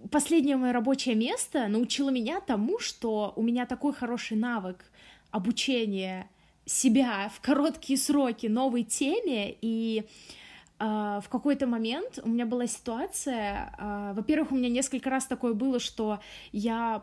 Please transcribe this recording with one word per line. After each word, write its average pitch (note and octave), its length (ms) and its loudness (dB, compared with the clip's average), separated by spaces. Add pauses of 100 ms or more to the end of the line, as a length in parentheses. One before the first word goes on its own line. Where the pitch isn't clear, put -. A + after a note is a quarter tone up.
(120)
последнее D4 460 4
моё B3 160 2
рабочее B3 420 2
место B3+ 540 0
научило B3 420 0
меня B3+ 300 0
тому, C4 380 0
что G#3+ 580 -2
у A3+ 60 0
меня A#3+ 220 2
такой B3+ 280 -2
хороший A#3 440 -4
навык G#3+ 400 -2 (540)
обучения G#3 1000 -2 (360)
себя A3+ 680 2
в - 60 -20
короткие C#4 560 2
сроки B3+ 500 2
новой A#3+ 360 2
теме, C#4 760 0
и, A3+ 440 0 (760)
а, G#3 420 -2
в - 80 -14
какой-то C#4 380 0
момент A#3 560 -2
у A3+ 60 -2
меня A#3+ 160 0
была A#3+ 220 0
ситуация, A#3 1120 -4
а, G3+ 340 -6
во-первых, C#4 380 0
у C4+ 40 2
меня B3 140 0
несколько C4 400 -2
раз C4 180 0
такое A#3+ 260 -2
было, B3 260 0
что G#3+ 400 -4 (340)
я A3+ 500 0